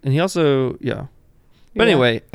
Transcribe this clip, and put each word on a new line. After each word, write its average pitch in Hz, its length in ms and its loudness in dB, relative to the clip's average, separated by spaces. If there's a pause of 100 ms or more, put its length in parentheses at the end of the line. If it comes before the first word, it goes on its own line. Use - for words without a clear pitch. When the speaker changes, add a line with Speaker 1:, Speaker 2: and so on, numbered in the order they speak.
Speaker 1:
And 135 100 -2
he 147 60 2
also, 147 600 0
yeah. 139 280 -8 (680)
But 220 120 2
Speaker 2:
Yeah. 202 60 4
Speaker 1:
anyway, 123 280 2 (140)